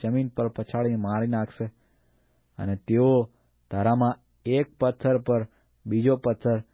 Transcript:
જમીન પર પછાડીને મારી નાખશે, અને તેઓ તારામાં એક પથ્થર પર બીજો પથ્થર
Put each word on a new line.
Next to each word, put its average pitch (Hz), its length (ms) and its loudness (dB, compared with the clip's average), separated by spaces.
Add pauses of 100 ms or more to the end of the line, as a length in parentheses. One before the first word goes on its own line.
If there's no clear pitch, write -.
જમીન 127 260 0
પર 117 200 -4
પછાડીને 117 480 -2
મારી 107 320 -2
નાખશે, 113 380 -4 (920)
અને 98 180 -4
તેઓ 123 540 2 (400)
તારામાં 120 440 0 (320)
એક 135 200 0 (140)
પથ્થર 127 380 0
પર 120 300 -2 (380)
બીજો 113 300 2
પથ્થર 117 580 -2